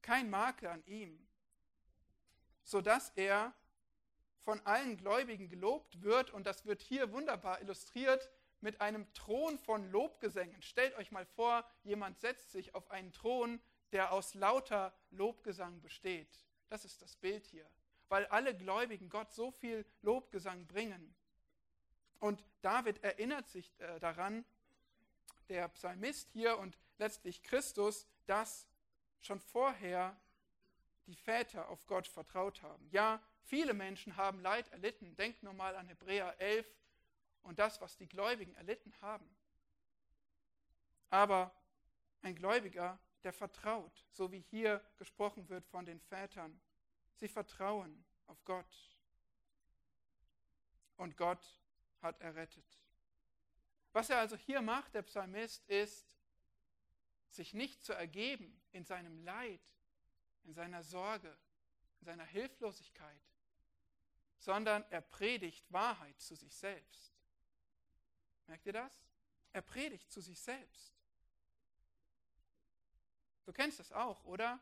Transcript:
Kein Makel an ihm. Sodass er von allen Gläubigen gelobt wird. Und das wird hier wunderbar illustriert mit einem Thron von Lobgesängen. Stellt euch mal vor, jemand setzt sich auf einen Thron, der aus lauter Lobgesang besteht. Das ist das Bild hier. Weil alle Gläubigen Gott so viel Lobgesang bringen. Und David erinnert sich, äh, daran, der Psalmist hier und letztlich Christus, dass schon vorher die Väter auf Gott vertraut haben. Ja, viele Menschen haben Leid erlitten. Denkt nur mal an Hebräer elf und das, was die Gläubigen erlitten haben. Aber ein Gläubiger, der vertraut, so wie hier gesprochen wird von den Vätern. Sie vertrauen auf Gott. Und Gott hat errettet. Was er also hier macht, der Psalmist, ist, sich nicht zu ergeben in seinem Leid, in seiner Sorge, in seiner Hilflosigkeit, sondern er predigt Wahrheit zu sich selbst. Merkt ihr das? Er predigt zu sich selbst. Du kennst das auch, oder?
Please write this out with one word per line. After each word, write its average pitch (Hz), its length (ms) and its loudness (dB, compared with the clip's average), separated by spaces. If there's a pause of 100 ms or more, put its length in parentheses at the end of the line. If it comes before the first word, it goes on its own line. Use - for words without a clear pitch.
Kein 240 300 4
Makel 214 380 2
an 165 160 -6
ihm. 185 420 -10 (1400)
Sodass 214 480 4
er 202 420 2 (880)
von 214 260 -2
allen 226 320 4
Gläubigen 202 520 2
gelobt 185 520 0
wird. 233 300 6
Und 196 140 -6
das 196 200 -4
wird 208 160 -2
hier 254 300 0
wunderbar 214 500 0
illustriert 262 680 2 (300)
mit 214 220 -4
einem 214 320 -2
Thron 285 440 0
von 214 340 -2
Lobgesängen. 196 720 2
Stellt 262 340 2
euch 202 160 -8
mal 190 140 -6
vor, 233 420 4 (160)
jemand 202 360 -2
setzt 247 320 -2
sich 185 240 -8
auf 185 160 -8
einen 190 200 -8
Thron, 233 480 0 (320)
der 190 200 4
aus 190 240 0
lauter 202 600 4 (140)
Lobgesang 185 720 -2
besteht. 160 640 -6 (240)
Das 214 160 -8
ist - 160 -18
das 180 140 -20
Bild 202 320 -2
hier. 156 220 -20 (400)
Weil 196 180 6
alle 233 280 4
Gläubigen 190 540 -2
Gott 214 240 -6
so 240 180 -4
viel 226 340 -4 (180)
Lobgesang 190 640 0
bringen. 185 480 -6 (1040)
Und 208 260 0 (160)
David 220 420 2
erinnert 247 460 0
sich, - 300 -12
äh, 165 200 -8
daran, 180 460 -2 (1040)
der 175 200 0
Psalmist 185 600 -6
hier 226 300 4
und 190 180 -10 (220)
letztlich 208 420 -4
Christus, 214 640 2 (220)
dass 220 400 0 (540)
schon 196 180 -6
vorher 196 760 2 (920)
die 175 80 -16
Väter 226 520 0
auf - 200 -10
Gott 185 200 0
vertraut 190 540 -4
haben. 151 300 -16
Ja, 220 300 6 (200)
viele 285 320 2
Menschen 190 420 -6
haben 196 240 2
Leid 208 320 0
erlitten. 180 440 -4
Denkt 214 260 -2
nur 196 120 -12
mal 190 220 -4
an 180 120 -10
Hebräer 185 520 -2
elf 214 280 2 (760)
und 175 160 -10
das, 214 240 4
was 180 160 -14
die 185 100 -16
Gläubigen 202 460 0
erlitten 202 480 -8
haben. 202 260 -8 (1800)
Aber 190 420 8 (680)
ein 190 140 -4
Gläubiger, 185 640 0 (240)
der 180 100 -4
vertraut, 208 760 -6
so 185 200 -4
wie 190 80 -12
hier 214 440 0 (140)
gesprochen 196 520 -4
wird 185 180 -8
von 180 180 -8
den 170 140 -12
Vätern. 190 600 -12 (540)
Sie 214 120 -8
vertrauen 196 800 -4 (220)
auf - 180 -20
Gott. - 540 -6 (2000)
Und 175 200 -8
Gott 175 260 2 (580)
hat 165 200 -4
errettet. 160 440 -10 (1300)
Was 226 180 4
er 254 100 8
also 220 180 2
hier 269 240 0
macht, 233 340 0
der 208 80 -2
Psalmist, 202 680 -6
ist, 208 480 0 (1120)
sich - 240 -14
nicht 254 300 -6
zu 214 100 -4
ergeben 180 680 -6 (120)
in 180 140 -12
seinem 170 380 -10
Leid, 196 380 -8 (840)
in 165 100 -18
seiner 170 300 -8
Sorge, 180 540 -6 (600)
in - 60 -20
seiner 170 200 -12
Hilflosigkeit, 180 960 -8 (1200)
sondern 208 500 2
er 165 120 -4
predigt 202 720 -4
Wahrheit 180 480 0
zu - 160 -14
sich - 200 -20
selbst. - 580 -10 (1300)
Merkt 165 180 -16
ihr 202 80 -4
das? 247 320 -8 (480)
Er 190 80 -4
predigt 262 500 -8
zu 202 100 -12
sich 170 200 -16
selbst. - 520 -12 (2500)
Du - 80 -14
kennst 285 260 0
das - 120 -16
auch, 220 340 -2
oder? 226 360 -2